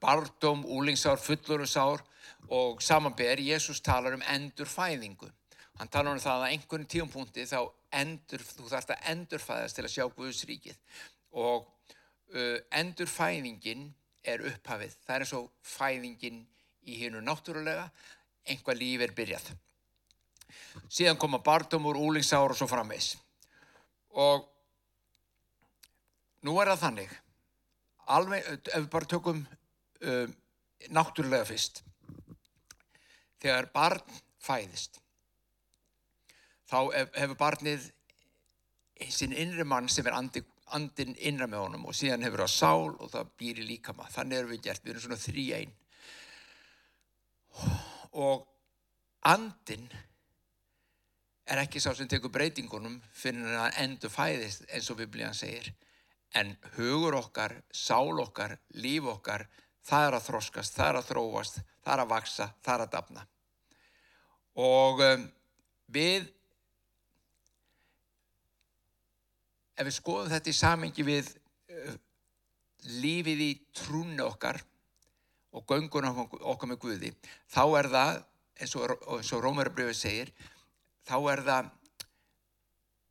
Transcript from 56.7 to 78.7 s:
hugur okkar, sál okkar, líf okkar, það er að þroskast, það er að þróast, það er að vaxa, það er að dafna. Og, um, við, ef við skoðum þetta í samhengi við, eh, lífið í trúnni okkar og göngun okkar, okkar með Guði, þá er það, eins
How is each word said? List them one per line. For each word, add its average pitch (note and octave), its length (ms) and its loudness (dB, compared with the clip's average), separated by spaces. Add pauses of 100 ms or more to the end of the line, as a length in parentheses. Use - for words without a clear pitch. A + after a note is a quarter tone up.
hugur C#3+ 400 2
okkar, A2+ 400 -4 (160)
sál C3+ 480 2
okkar, G#2 320 -6 (240)
líf C3 400 -2
okkar, G#2 300 -6 (340)
það D3 240 6
er B2+ 140 4
að - 100 -8
þroskast, - 480 -4
það C#3 140 4
er B2+ 100 0
að - 80 -8
þróast, A2 500 -4 (220)
það C3 140 0
er B2+ 100 2
að A2+ 80 2
vaxa, A2 360 -2 (120)
það B2+ 160 2
er A2+ 80 -2
að - 80 -10
dafna. - 340 -8 (1300)
Og, C3 400 8
um, C3 280 6 (600)
við, E3+ 380 2 (3500)
ef C3+ 120 -2
við C3+ 80 -4
skoðum F3 360 -4
þetta D#3+ 200 -2
í - 40 2
samhengi E3 500 2
við, C#3+ 240 0 (420)
eh, D3 220 -12 (1080)
lífið D#3 400 0
í D3 120 0 (200)
trúnni D#3 480 -6
okkar B2 400 -4 (920)
og A2+ 140 -12
göngun C#3+ 440 0
okkar, B2 320 -6 (100)
okkar B2+ 160 -8
með B2 160 -8
Guði, G#2+ 280 -6 (360)
þá C3 160 6 (140)
er C#3 100 4
það, C3 360 4 (360)
eins B2+ 160 -6